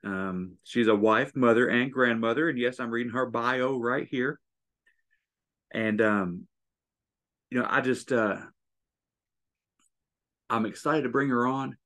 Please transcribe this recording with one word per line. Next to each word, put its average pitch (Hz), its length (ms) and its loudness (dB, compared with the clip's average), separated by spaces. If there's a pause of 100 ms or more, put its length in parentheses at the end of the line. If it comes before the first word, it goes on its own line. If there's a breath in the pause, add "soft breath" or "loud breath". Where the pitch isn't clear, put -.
Um, 95 600 -6
she's 117 240 0
a 107 80 6
wife, 110 400 2
mother, 120 320 4
and 120 240 0
grandmother. 120 560 0
And 143 100 -2
yes, 120 220 -2
I'm 120 120 -6
reading 117 220 -4
her 131 120 0
bio 127 520 -2
right 123 320 -2
here. 135 300 -4 (1300)
And, 107 280 -2
um, 98 480 0 (1000)
you 123 100 -4
know, 120 100 -2
I 135 120 2
just, 127 320 -2
uh, 107 260 0 (2000)
I'm 113 200 -2
excited 151 340 -2
to 127 80 -2
bring 139 200 0
her 123 180 0
on. 135 280 -4 (100)